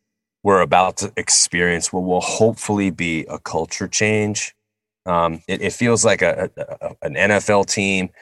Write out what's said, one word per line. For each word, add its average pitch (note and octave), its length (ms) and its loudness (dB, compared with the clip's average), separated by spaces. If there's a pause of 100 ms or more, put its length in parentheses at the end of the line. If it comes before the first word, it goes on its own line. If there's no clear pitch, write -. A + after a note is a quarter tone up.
(420)
we're G2 180 4
about F2+ 380 2
to G2+ 180 -6
experience F2 760 0
what F#2 120 -2
will F2+ 160 0
hopefully G#2 680 0
be D#2+ 360 -4
a D#2 120 -10
culture E2 500 -6
change. G#2+ 680 -2 (520)
Um, E2+ 420 0
it, F#2+ 140 -4
it F#2+ 100 -2
feels A#2 320 2
like G2 180 4
a, E2+ 340 0
a, D2 60 -8 (240)
a, D#2 160 -10
an D2+ 140 -6
N G2 140 2
F G2+ 200 2
L G2+ 140 4
team G2 460 -2 (120)